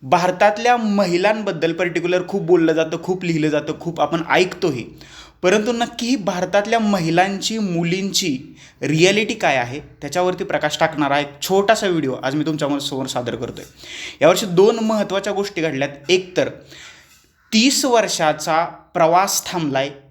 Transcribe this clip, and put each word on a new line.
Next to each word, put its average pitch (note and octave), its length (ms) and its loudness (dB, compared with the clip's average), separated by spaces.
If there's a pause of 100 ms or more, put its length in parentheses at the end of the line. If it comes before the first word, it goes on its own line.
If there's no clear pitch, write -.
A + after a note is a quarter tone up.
भारतातल्या G3+ 760 2
महिलांबद्दल G3 960 0
पर्टिक्युलर F3 540 -2
खूप G3 140 -4
बोललं E3 320 4
जातं, D#3+ 300 -2
खूप F#3 200 -4
लिहिलं D#3+ 260 0
जातं, D3+ 300 -2
खूप E3 220 -4
आपण D#3+ 280 0
ऐकतोही, D#3 560 0 (560)
परंतु G#3 300 2
नक्की A#3 440 -2
भारतातल्या G3 640 0
महिलांची, F#3+ 760 0
मुलींची F3+ 960 -2 (260)
रिॲलिटी F#3+ 520 2
काय E3+ 220 0
आहे B2 240 -4
त्याच्यावरती F3+ 640 -4
प्रकाश D3+ 360 -2
टाकणारा D3 400 2
एक C#3+ 220 -6
छोटासा G3+ 460 2
व्हिडिओ D3 360 0
आज C3+ 120 -2
मी D3+ 100 0
तुमच्यासमोर C#3+ 600 -4
सादर A#2+ 300 -4
करतोय. - 300 -10 (560)
यावर्षी F#3 240 4
दोन G3+ 340 4
महत्त्वाच्या G#3 540 -2
गोष्टी G3 280 -4
घडल्यात. C#3+ 280 -2 (200)
एक F3+ 280 0
तर B2+ 120 0 (1040)
तीस A#3+ 320 4
वर्षाचा E3+ 800 2
प्रवास F3 840 0
थांबलाय C#3+ 380 0 (220)